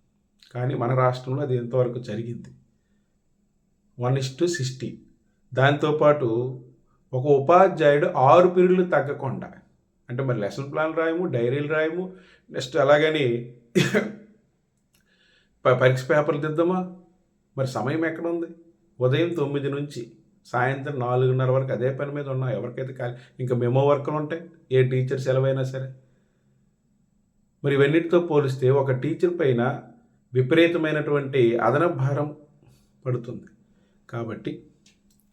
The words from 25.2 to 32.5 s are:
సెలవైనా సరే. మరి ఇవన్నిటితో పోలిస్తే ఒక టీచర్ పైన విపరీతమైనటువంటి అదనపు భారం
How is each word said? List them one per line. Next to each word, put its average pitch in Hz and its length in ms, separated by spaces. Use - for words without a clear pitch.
సెలవైనా 131 420
సరే. 131 240
మరి 139 120
ఇవన్నిటితో 156 460
పోలిస్తే 135 500
ఒక 135 280
టీచర్ 160 380
పైన 131 240
విపరీతమైనటువంటి 147 1080
అదనపు 143 400
భారం 143 300